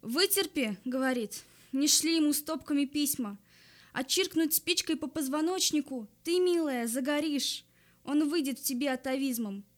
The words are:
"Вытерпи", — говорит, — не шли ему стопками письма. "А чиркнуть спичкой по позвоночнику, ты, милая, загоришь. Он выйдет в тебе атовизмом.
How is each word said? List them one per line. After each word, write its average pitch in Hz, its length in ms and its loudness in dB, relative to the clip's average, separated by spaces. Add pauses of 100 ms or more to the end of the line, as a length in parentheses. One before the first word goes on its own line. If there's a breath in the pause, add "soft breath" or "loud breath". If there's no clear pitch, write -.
"Вытерпи", — 294 800 0
говорит, — 254 580 -2 (300 loud breath)
не 277 160 2
шли 330 280 4
ему 302 160 4
стопками 294 520 0
письма. 269 540 -2 (540 loud breath)
"А 247 120 -4
чиркнуть 330 500 2
спичкой 330 420 0
по 269 120 -6
позвоночнику, 294 960 -2 (160)
ты, 339 160 0
милая, 320 480 2
загоришь. 285 800 -2 (400 soft breath)
Он 294 240 2
выйдет 285 320 0
в - 20 -16
тебе 269 300 -2
атовизмом. 254 720 -2 (140)